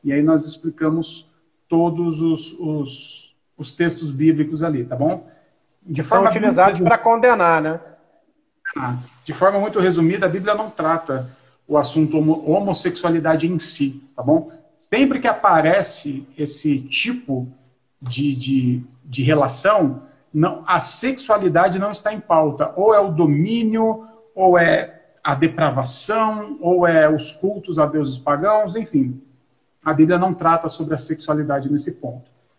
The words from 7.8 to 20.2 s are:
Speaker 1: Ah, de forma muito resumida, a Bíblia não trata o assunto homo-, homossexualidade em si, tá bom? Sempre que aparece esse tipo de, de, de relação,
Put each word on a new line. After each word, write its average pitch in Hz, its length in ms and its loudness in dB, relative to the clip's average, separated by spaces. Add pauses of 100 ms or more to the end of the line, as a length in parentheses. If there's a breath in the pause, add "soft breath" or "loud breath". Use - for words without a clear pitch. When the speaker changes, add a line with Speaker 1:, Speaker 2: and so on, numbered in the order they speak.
Speaker 1:
Ah, 123 220 -6 (260)
de 151 80 -12
forma 196 260 2
muito 208 220 0
resumida, 180 460 2
a - 20 0
Bíblia 196 260 -2
não 214 140 -4
trata 156 600 -4 (360 soft breath)
o 147 120 2
assunto 151 400 0
homo-, 156 280 0
homossexualidade 165 1040 0
em 175 80 -2
si, - 440 -6 (120)
tá 127 80 -10
bom? 151 300 0 (240 loud breath)
Sempre 262 420 0
que - 80 -2
aparece 165 1120 2
esse 147 440 -2
tipo 135 680 -4 (540)
de, 131 340 -4
de, 127 480 0 (180)
de 131 200 -6
relação, 147 800 2 (280 loud breath)